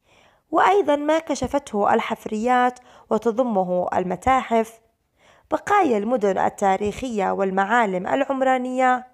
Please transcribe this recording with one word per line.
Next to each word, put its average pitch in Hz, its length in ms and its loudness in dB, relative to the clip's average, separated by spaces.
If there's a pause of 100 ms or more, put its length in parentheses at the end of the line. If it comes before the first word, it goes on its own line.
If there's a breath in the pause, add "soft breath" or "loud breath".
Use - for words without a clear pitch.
(520 soft breath)
وأيضًا 320 440 4
ما 302 240 0
كشفته 247 760 -2
الحفريات 247 840 0 (300 loud breath)
وتضمه 214 840 0
المتاحف، 226 840 0 (720 soft breath)
بقايا 320 460 2
المدن 202 400 0
التاريخية 196 960 -2
والمعالم 190 760 0
العمرانية، 254 1080 0